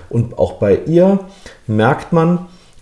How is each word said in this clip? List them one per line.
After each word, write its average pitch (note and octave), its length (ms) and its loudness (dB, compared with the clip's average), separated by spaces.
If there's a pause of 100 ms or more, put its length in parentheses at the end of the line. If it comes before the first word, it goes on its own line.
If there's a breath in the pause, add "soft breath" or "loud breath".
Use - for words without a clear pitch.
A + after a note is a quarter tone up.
Und A#2+ 280 -4
auch - 160 -2
bei G2+ 320 0
ihr F#3 340 2 (480 loud breath)
merkt A2 460 0
man, E3+ 340 0 (340 loud breath)